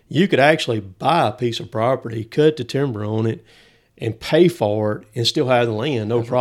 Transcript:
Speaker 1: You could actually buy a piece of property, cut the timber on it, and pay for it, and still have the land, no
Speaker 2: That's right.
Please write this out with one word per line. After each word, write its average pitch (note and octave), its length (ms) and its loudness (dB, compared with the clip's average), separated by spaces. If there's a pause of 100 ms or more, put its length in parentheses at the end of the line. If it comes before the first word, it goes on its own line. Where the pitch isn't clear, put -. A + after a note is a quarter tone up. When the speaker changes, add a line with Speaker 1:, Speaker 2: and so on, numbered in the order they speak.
Speaker 1:
You F3+ 180 2
could B2+ 140 2
actually C#3 400 2
buy C3+ 480 0
a G2+ 40 -4
piece A#2+ 280 -4
of G2 100 -14
property, A2+ 540 -4
cut D#3 320 2
the D3 80 -8
timber B2+ 400 -4
on A2 220 0
it, - 180 -4 (540)
and A2+ 200 -6
pay E3+ 300 4
for G#2+ 500 -2
it, - 160 -20
and A#2 120 -2
still D3+ 220 0
have A#2+ 180 4
the A#2 60 -2
land, A2 360 -4
no A#2+ 120 2
Speaker 2:
That's A#2 100 -6
right. B2+ 100 0